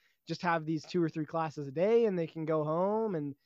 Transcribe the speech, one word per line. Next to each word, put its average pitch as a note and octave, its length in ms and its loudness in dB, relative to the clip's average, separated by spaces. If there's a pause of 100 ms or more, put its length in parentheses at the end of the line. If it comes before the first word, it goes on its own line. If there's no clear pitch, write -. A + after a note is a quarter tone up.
(280)
just E3 160 -6
have E3 220 2
these D#3 200 -2
two F3 180 0
or D#3+ 60 2
three D#3 160 -4
classes D#3 420 -4
a C3+ 60 -10
day, A3 320 4
and F#3+ 140 0
they E3 80 0
can D#3+ 180 -6
go D#3 180 2
home G3 520 0
and C#3+ 200 -4 (100)